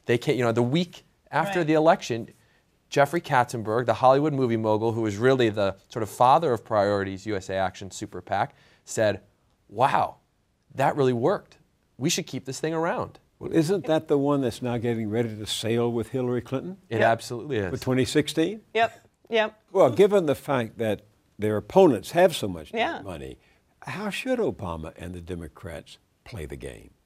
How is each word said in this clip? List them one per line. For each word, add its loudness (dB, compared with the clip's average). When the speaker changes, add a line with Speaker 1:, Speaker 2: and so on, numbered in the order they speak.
Speaker 1:
they 2
came, 0
you 0
know, 2
the 2
week -2
after -2
Speaker 2:
Right. 0
Speaker 1:
the 2
election, 2
Jeffrey 2
Katzenberg, 0
the 2
Hollywood 4
movie 0
mogul, 0
who -2
was -2
really 4
the -2
sort -6
of -6
father 4
of -4
Priorities 0
U -2
S -8
A -6
Action -4
Super -12
pac, -4
said, 0
"Wow, 0
that 0
really 2
worked. -2
We -2
should -4
keep -10
this -10
thing -2
around." -4
Speaker 3:
Well, -10
isn't 2
that 0
the 4
one 2
that's -2
now -2
getting -2
ready -2
to -12
sail 0
with -4
Hillary -2
Clinton? -8
Speaker 1:
It -2
Speaker 2:
Yep. 4
Speaker 1:
absolutely -4
is. -2
Speaker 3:
For -6
twenty 2
sixteen? -2
Speaker 2:
Yep, -2
yep. -2
Speaker 3:
Well, 6
given 4
the 2
fact -4
that -2
their 0
opponents 4
have 4
so -6
much -10
Speaker 2:
Yeah. -4
Speaker 3:
money, -12
how -8
should -4
Obama -6
and -12
the -12
Democrats -14
play -12
the -12
game? -16